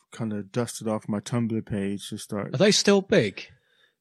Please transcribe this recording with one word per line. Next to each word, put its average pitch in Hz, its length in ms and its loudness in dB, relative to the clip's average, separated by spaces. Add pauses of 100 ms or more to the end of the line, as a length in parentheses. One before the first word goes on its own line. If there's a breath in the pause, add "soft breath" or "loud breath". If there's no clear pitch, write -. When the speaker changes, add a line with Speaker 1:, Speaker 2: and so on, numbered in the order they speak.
(120)
Speaker 1:
kinda 107 300 -6
dusted 110 460 -6
off 107 200 -4
my 104 120 -2
Tumblr 113 460 -2
page 98 420 -4
to 107 100 -10
start. - 360 -8
Speaker 2:
Are 131 40 -4
they 202 140 6
still 202 300 6
big? 143 440 2 (540)